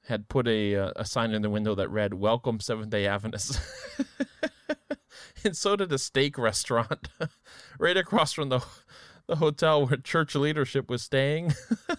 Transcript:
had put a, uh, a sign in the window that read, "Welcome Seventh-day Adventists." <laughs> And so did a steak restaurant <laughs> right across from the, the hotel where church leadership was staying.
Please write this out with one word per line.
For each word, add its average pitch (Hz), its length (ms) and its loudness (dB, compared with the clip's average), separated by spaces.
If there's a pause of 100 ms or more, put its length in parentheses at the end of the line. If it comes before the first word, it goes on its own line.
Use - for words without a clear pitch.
had 107 200 -2
put 127 180 2
a, 104 300 2
uh, 98 180 0
a - 100 -6
sign 113 280 0
in 107 100 0
the 104 80 2
window 104 240 2
that 98 160 0
read, 104 240 0
"Welcome 113 460 0
Seventh-day 107 480 -2
Adventists." 101 500 -4 (400)
<laughs> 269 100 -4 (1400)
And 190 120 0
so 202 200 2
did 185 160 -2
a 135 60 2
steak 139 400 0
restaurant 117 680 0 (340)
<laughs> - 360 -20
right 175 180 2
across 175 360 2
from 147 160 -4
the, 127 120 2 (680)
the 170 80 0
hotel 151 500 4
where 131 100 2
church 151 380 0
leadership 143 560 0
was 123 120 -2
staying. 147 520 0 (440)